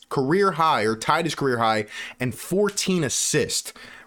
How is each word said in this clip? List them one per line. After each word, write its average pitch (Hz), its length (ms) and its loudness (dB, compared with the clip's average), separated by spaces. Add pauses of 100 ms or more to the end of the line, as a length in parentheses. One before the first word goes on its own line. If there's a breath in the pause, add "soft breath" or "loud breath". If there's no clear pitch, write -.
career 175 420 2
high, 151 320 2
or 110 120 2
tied 156 300 0
his 147 80 -2
career 127 240 0
high, 110 300 2 (320 loud breath)
and 127 160 -2
fourteen 190 680 0
assists. - 680 -2 (340 loud breath)